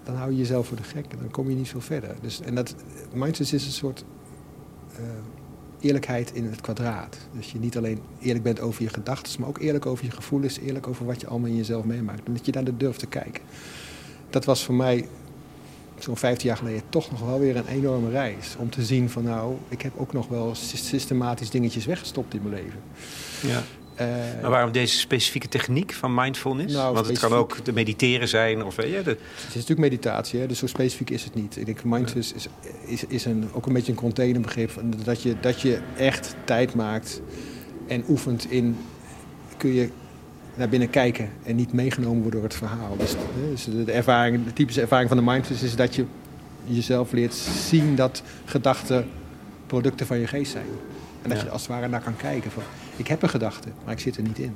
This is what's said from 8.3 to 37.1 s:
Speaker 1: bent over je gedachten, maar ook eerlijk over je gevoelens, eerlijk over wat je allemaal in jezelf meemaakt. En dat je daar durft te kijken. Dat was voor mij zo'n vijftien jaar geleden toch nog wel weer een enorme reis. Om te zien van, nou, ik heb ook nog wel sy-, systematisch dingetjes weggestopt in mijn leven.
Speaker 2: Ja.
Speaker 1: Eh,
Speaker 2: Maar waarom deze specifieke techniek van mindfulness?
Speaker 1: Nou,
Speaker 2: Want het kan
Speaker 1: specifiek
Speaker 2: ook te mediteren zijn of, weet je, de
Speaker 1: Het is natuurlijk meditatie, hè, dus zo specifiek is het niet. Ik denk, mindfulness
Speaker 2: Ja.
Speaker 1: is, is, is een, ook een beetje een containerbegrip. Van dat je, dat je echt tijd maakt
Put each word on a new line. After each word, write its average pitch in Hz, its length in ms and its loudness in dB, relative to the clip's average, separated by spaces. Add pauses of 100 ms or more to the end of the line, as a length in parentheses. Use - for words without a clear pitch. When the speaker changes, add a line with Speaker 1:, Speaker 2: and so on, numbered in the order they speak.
Speaker 1:
bent 113 160 2
over 113 240 -2
je 110 60 0
gedachten, - 500 -6
maar 127 100 -4
ook 143 100 -6
eerlijk 147 260 0
over 127 200 -2
je 120 60 -4
gevoelens, 139 480 -2
eerlijk 135 280 -4
over 120 180 -6
wat 120 160 -4
je - 60 -10
allemaal 120 220 0
in 117 60 2
jezelf 113 300 0
meemaakt. 110 420 -2
En 120 60 -2
dat 117 120 -4
je 139 60 2
daar 131 120 0 (140)
durft 127 220 0
te - 80 -8
kijken. - 360 -8 (880)
Dat 135 160 0
was 135 180 4
voor 127 120 2
mij 123 320 4 (920)
zo'n 120 180 -4
vijftien 123 300 2
jaar 113 100 2
geleden 110 320 -4
toch - 220 0
nog 120 140 -6
wel 127 140 2
weer 135 160 6
een 120 120 0
enorme 131 420 2
reis. 113 480 -2
Om 117 120 -2
te 120 140 -2
zien 123 260 4
van, 120 140 -4
nou, 117 320 -2 (140)
ik 123 120 -6
heb 135 160 -4
ook 135 160 -4
nog 127 140 -2
wel 117 280 -2
sy-, - 220 -8
systematisch 123 720 0
dingetjes 120 360 2
weggestopt 143 480 -4
in 107 100 -2
mijn 104 200 -2
leven. 98 160 -10 (640)
Speaker 2:
Ja. 120 200 0 (340)
Speaker 1:
Eh, 120 120 -2 (340)
Speaker 2:
Maar 113 100 0
waarom 120 200 6
deze 120 280 4
specifieke - 480 0
techniek 131 460 0
van 127 200 0
mindfulness? 135 640 2
Speaker 1:
Nou, 131 180 2
Speaker 2:
Want 110 140 4
het 120 120 2
kan 117 100 4
Speaker 1:
specifiek 120 300 4
Speaker 2:
ook 117 60 -10
te 123 80 0
mediteren 117 540 4
zijn 110 360 4
of, 95 120 -6
weet 123 180 0
je, 196 100 0
de 165 60 0
Speaker 1:
Het 113 100 0 (280)
is - 60 -10
natuurlijk 156 260 2
meditatie, 120 600 2
hè, 131 80 0
dus 127 120 -2
zo 135 80 0
specifiek 127 420 0
is 120 140 -2
het - 120 -8
niet. 104 220 -4
Ik 107 80 -6
denk, 110 180 -4
mindfulness 120 480 0
Speaker 2:
Ja. - 60 -8
Speaker 1:
is, - 100 -8 (380)
is, 117 200 -4
is 123 200 -2
een, 110 280 0
ook 120 120 -2
een 131 80 2
beetje 127 180 2
een 110 60 0
containerbegrip. 120 720 2
Van 113 240 -2 (100)
dat 120 180 0
je, 120 200 2
dat 123 200 2
je 123 180 4 (180)
echt - 460 2
tijd 120 320 4
maakt 110 460 -2 (680)